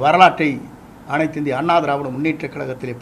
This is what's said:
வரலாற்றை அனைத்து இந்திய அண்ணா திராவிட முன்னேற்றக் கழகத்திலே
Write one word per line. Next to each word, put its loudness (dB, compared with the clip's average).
வரலாற்றை 6
அனைத்து -2
இந்திய -2
அண்ணா 2
திராவிட -2
முன்னேற்றக் -4
கழகத்திலே -8